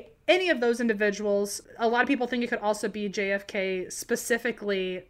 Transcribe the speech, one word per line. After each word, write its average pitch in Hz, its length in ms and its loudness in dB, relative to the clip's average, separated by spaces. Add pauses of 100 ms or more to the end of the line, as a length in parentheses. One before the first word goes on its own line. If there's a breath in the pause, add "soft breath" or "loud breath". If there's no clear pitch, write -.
(280)
any 359 220 6
of 262 100 2
those 233 200 2
individuals. 202 800 0 (200)
A 233 80 4
lot 240 140 4
of 247 40 -2
people 254 220 0
think 240 160 -2
it - 40 0
could 233 120 -2
also 208 260 0
be 208 220 -4
J 196 240 -2
F 202 160 -2
K 190 420 -2
specifically 208 1200 -2